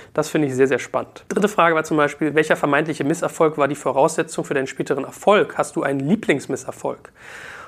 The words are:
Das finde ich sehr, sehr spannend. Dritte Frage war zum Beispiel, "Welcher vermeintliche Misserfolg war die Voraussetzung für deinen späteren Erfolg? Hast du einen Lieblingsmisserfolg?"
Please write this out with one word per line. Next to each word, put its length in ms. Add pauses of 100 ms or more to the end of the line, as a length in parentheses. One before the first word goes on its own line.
(160)
Das 140
finde 180
ich 80
sehr, 120
sehr 120
spannend. 480
Dritte 200
Frage 280
war 80
zum 140
Beispiel, 360
"Welcher 220
vermeintliche 480
Misserfolg 560
war 80
die 80
Voraussetzung 680
für 120
deinen 80
späteren 400
Erfolg? 540
Hast 180
du 80
einen 160
Lieblingsmisserfolg?" 1120 (560)